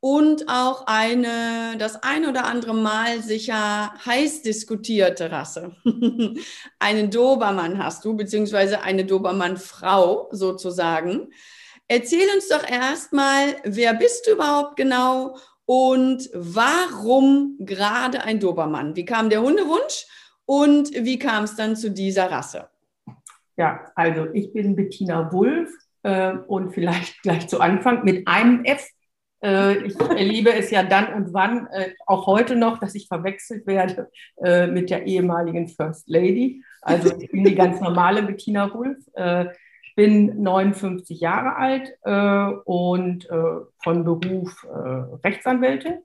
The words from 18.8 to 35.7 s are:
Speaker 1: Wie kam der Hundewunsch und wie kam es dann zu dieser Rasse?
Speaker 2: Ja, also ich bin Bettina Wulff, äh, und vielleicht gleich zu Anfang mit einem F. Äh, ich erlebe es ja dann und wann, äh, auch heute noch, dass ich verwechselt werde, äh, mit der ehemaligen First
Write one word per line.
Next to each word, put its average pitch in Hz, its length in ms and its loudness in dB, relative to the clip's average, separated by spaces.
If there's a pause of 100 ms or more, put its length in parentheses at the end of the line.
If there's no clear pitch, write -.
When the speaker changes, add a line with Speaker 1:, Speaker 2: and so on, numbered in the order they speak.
Speaker 1:
Wie 175 80 -6
kam 226 240 -2
der 214 140 2
Hundewunsch 370 640 0 (400)
und 285 480 4
wie 247 240 -4
kam 220 260 -2
es 214 120 -10
dann 220 200 -2
zu 220 140 -6
dieser 190 400 -2
Rasse? - 400 -8 (880)
Speaker 2:
Ja, 160 260 -2 (120)
also 160 360 0
ich 202 220 -2
bin 202 220 0
Bettina 165 540 -2
Wulff, 254 400 2 (340)
äh, 190 280 0
und 185 400 -6
vielleicht 175 480 -4
gleich 170 280 -2
zu 175 120 -2
Anfang 202 420 2
mit 185 240 2
einem 233 380 4
F. 285 240 -2 (540)
Äh, 196 440 2
ich 196 120 -8
erlebe 214 540 4
es 214 180 0
ja 196 120 4
dann 190 320 2
und 190 180 -4
wann, 202 360 0
äh, 185 240 -6 (140)
auch 190 200 2
heute 233 300 4
noch, 226 220 2
dass 196 160 -8
ich 202 140 -12
verwechselt 196 580 -8
werde, 185 440 -2 (260)
äh, 175 300 4
mit 180 240 -2
der - 160 -4
ehemaligen 170 600 0
First 160 440 -8